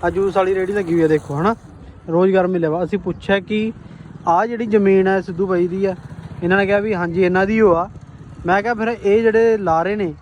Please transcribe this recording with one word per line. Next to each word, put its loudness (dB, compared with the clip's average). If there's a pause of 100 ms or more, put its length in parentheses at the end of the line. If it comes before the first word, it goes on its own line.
ਆਹ 2
ਜੂਸ -2
ਵਾਲੀ 2
ਰੇਹੜੀ -2
ਲੱਗੀ -2
ਹੋਈ 4
ਆ 4
ਦੇਖੋ, 0
ਹਨਾ, 2 (540)
ਰੋਜ਼ਗਾਰ 2
ਮਿਲਿਆ -2
ਵਾ। -2
ਅਸੀਂ -4
ਪੁੱਛਿਆ -4
ਕਿ -4 (560)
ਆਹ 4
ਜਿਹੜੀ -6
ਜ਼ਮੀਨ 4
ਹੈ 0
ਸਿੱਧੂ -4
ਬਾਈ 0
ਦੀ -4
ਆ, -2 (480)
ਇਹਨਾਂ 2
ਨੇ 2
ਕਿਹਾ 2
ਵੀ -4
ਹਾਂਜੀ -2
ਇਹਨਾਂ 2
ਦੀ 0
ਓ 6
ਆ। -2 (580)
ਮੈਂ 2
ਕਿਹਾ -2
ਫਿਰ -4
ਇਹ 0
ਜਿਹੜੇ 4
ਲਾਰੇ 0
ਨੇ -4